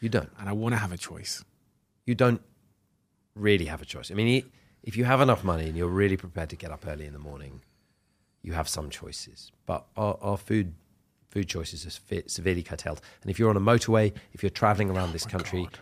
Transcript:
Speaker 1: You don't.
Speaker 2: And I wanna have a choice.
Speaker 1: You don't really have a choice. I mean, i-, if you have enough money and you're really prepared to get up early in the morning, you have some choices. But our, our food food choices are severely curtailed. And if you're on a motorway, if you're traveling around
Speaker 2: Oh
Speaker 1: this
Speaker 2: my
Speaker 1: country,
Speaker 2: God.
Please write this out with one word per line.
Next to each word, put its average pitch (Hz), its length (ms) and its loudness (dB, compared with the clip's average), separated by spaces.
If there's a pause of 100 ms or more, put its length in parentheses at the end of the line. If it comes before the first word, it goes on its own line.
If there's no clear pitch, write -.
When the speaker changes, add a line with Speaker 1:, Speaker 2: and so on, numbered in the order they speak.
Speaker 1:
You 113 80 -2
don't. 110 300 0
Speaker 2:
And 101 100 -10
I 101 40 -2
wanna 113 240 0
have 101 160 -2
a 90 40 -8
choice. - 480 -10 (600)
Speaker 1:
You 123 100 0
don't 120 280 4 (920)
really 104 300 4
have 78 180 -8
a - 20 -16
choice. - 260 -12
I 90 40 -10
mean, 117 300 4
i-, - 40 -20 (340)
if 107 140 -10
you 120 80 2
have 131 160 4
enough 127 220 6
money 82 240 0
and 80 100 -4
you're 87 120 0
really 95 280 4
prepared 87 340 -6
to 85 60 -14
get 82 140 -12
up 76 160 -12
early 76 200 -8
in 71 60 -12
the 73 60 -14
morning, 71 440 -14 (800)
you 85 100 -8
have 80 160 -2
some 76 220 -6
choices. - 600 -14 (160)
But 85 200 -4 (100)
our, 104 240 0
our 101 160 -2
food 98 380 0 (640)
food 98 140 -2
choices 80 340 -8
are - 420 -8
severely 87 360 0
curtailed. 82 400 -8 (180)
And 98 100 -6
if 90 80 -4
you're 113 120 6
on 101 80 4
a - 20 2 (120)
motorway, 110 380 4 (220)
if - 100 -16
you're 101 60 2
traveling 104 400 2
around 92 220 -2
Speaker 2:
Oh - 20 -6
Speaker 1:
this 82 140 -6
Speaker 2:
my 110 60 -12
Speaker 1:
country, 90 320 -4
Speaker 2:
God. - 180 -12